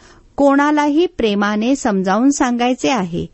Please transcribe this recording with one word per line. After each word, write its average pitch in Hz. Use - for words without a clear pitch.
कोणालाही 294
प्रेमाने 214
समजावून 208
सांगायचे 247
आहे. 175